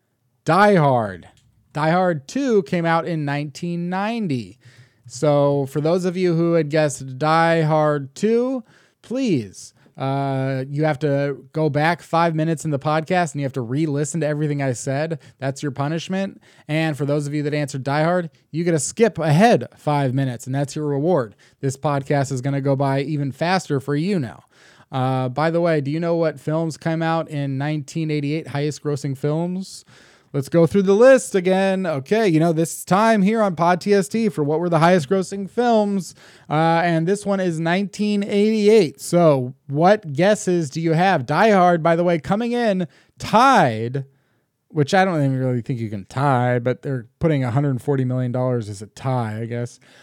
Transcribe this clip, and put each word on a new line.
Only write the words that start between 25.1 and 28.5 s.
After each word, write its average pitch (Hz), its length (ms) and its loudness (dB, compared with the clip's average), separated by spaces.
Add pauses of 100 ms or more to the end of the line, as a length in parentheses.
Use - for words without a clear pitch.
by 147 220 -2
the 165 100 -2
way, 165 220 0
do 135 80 -6
you 156 100 -4
know 170 160 -2
what 156 240 -2
films 156 380 -4
came 165 240 -4
out 160 260 -2
in 143 300 -4
nineteen 151 520 -6
eighty-eight, 147 380 -4
highest 143 340 -4